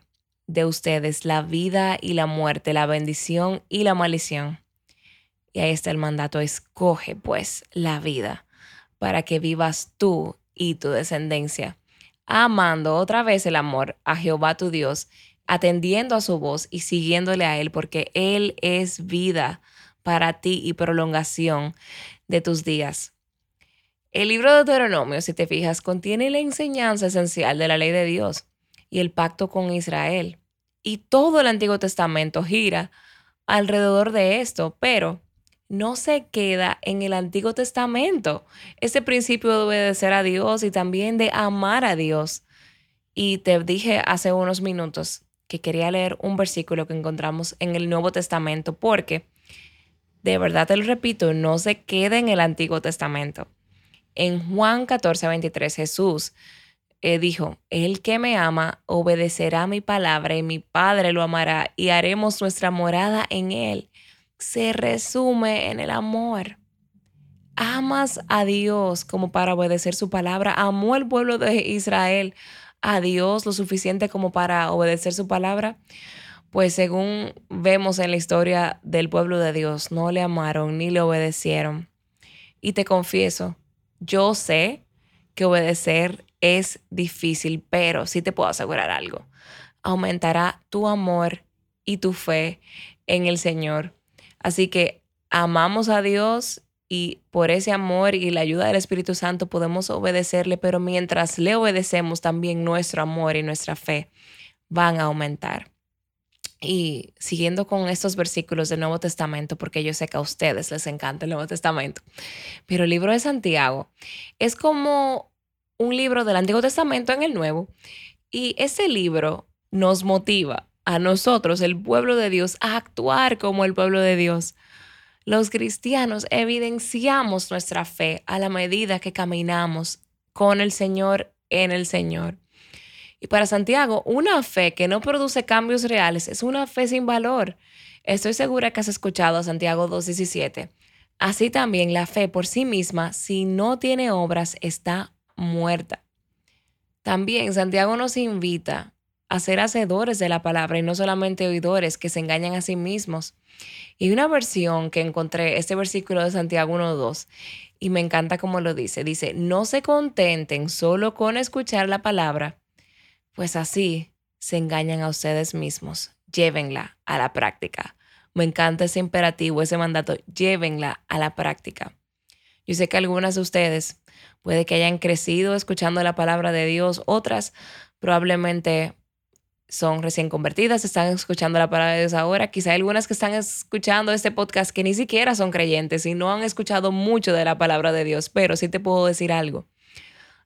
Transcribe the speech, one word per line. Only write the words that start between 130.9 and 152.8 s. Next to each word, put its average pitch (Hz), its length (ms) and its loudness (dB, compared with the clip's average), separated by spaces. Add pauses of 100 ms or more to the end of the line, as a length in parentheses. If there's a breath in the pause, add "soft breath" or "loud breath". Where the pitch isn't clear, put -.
en 180 220 2
el 180 160 -2
Señor. 170 500 -2 (800 loud breath)
Y - 60 -16
para 208 220 2
Santiago, 220 580 2
una 302 380 2
fe 175 320 0
que 180 120 0
no 202 140 0
produce 277 420 0
cambios 233 420 2
reales 170 420 0
es - 160 -8
una 269 240 -2
fe 254 200 -2
sin 247 200 -2
valor. 233 500 0 (460 loud breath)
Estoy 196 300 -2
segura 254 360 0
que 220 120 -4
has 208 60 -2
escuchado 180 500 0
a 170 60 -2
Santiago 170 440 0
dos 175 180 -4
diecisiete. 175 640 -4 (480 soft breath)
Así 202 320 2
también 208 420 2
la 175 140 2
fe 196 220 0
por 180 180 -2
sí 247 180 0
misma, 180 480 -2
si 190 340 -4
no 208 340 0
tiene 254 320 0
obras, 170 500 0
está 180 500 -4 (240)
muerta. 170 680 -2 (960)
También 202 500 0
Santiago 196 460 2
nos 247 180 -2
invita 180 800 -4 (340)
a 185 120 0
ser 190 200 0
hacedores 214 600 0
de 180 100 0
la 165 140 0
palabra 165 340 0
y 165 40 0
no 170 120 0
solamente 190 540 0
oidores 175 500 0
que 175 120 -6
se 170 100 -4
engañan 165 340 -2
a 180 80 -2
sí 185 140 -4
mismos. 175 580 -6 (640 loud breath)